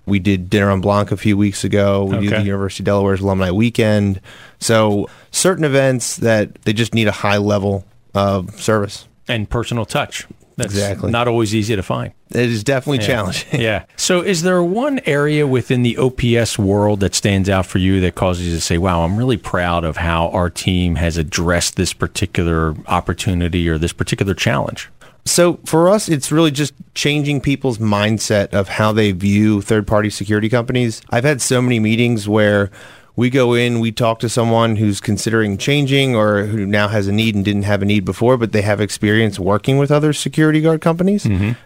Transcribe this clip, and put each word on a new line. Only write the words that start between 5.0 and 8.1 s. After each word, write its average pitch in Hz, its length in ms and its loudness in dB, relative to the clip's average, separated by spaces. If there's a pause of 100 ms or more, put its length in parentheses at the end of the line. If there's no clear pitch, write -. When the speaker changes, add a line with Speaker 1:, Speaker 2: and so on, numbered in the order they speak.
Speaker 1:
certain 180 340 0
events 135 520 0
that 110 460 0
they 110 100 -2
just 110 220 -2
need 113 120 2
a 101 60 2
high 104 240 0
level 101 480 0 (300)